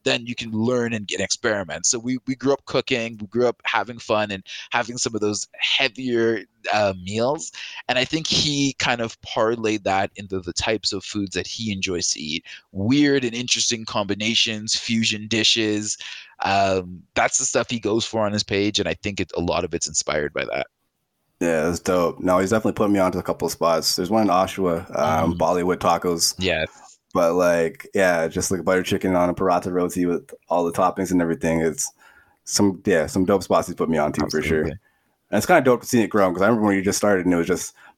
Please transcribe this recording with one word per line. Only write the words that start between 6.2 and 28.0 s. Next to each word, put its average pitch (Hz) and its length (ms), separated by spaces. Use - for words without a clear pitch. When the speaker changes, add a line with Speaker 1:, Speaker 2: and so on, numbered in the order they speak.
Speaker 1:
uh, 101 220
meals. 117 480
And 123 80
I 127 80
think 156 220
he 143 520
kind 120 220
of 113 200
parlayed 110 640
that 95 320
into 98 240
the 87 140
types - 400
of 95 100
foods 101 300
that 90 140
he 113 260
enjoys 92 360
to - 120
eat. 78 240
Weird 135 540
and 113 100
interesting 117 480
combinations, 107 920
fusion 110 520
dishes. 107 680
Um, 95 600
that's 117 240
the 127 60
stuff 120 240
he 120 100
goes 107 260
for 110 200
on 101 60
his 104 120
page. 101 360
And 95 80
I 82 60
think 98 260
it, 95 160
a 87 60
lot 85 240
of 80 80
it's 82 140
inspired 73 460
by 69 120
that. 60 220
Speaker 2:
Yeah, 82 260
that's 85 140
dope. 87 400
No, 90 200
he's 95 100
definitely 110 240
put 104 160
me 101 80
onto 92 220
a 85 40
couple 87 220
of 82 60
spots. 82 440
There's 90 140
one 110 140
in 104 60
Oshawa, 90 600
um, 80 340
Speaker 1:
Mm-hmm. 87 60
Speaker 2:
Bollywood 87 380
Tacos. 85 600
Speaker 1:
Yes. 82 280
Speaker 2:
But, 85 220
like, 85 580
yeah, 90 340